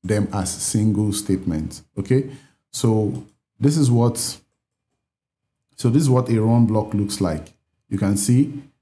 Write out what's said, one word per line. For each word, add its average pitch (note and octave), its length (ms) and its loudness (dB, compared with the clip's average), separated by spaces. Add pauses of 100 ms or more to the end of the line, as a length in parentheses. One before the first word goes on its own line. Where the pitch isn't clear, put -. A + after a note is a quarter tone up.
them G#2 300 -2
as F#2+ 180 -4
single G#2+ 600 -2
statements. F#2 720 -4 (140)
Okay, B2+ 320 -2 (420)
so G#2+ 520 -2 (360)
this C#3+ 160 2
is C#3 140 4
what, A#2+ 280 2 (1600)
so A#2+ 120 2
this D3 140 4
is C3+ 60 4
what B2 200 2
a A2+ 100 2
run A2+ 280 4
block G#2+ 260 0
looks G2+ 280 -2
like. D#2 320 -4 (360)
You G2+ 80 -4
can G2+ 200 0
see B2 440 0 (200)